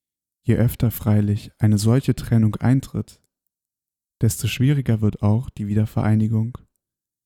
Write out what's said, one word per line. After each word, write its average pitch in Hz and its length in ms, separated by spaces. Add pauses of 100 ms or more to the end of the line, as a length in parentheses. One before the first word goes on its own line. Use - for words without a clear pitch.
(420)
Je 113 140
öfter 117 340
freilich 104 680
eine 107 200
solche 117 360
Trennung 107 420
eintritt, - 680 (1000)
desto 110 280
schwieriger 127 520
wird 107 220
auch 107 260
die - 180
Wiedervereinigung 107 920 (680)